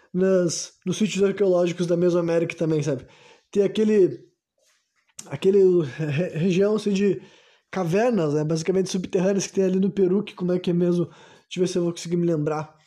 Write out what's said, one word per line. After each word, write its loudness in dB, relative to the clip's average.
nas, 0
nos -4
sítios 0
arqueológicos 2
da 0
Mesoamérica 0
também, 0
sabe? -4
Tem 2
aquele, 2
aquele 2
re-, -4
região, 0
assim, -2
de 0
cavernas, 0
né? 0
Basicamente -2
subterrâneas -2
que -14
tem 0
ali 0
no 2
Peru, 0
que -14
como -4
é 0
que -4
é 0
mesmo? 0
Deixa -18
eu 0
ver 0
se -4
eu 0
vou -2
conseguir -6
me 0
lembrar. -4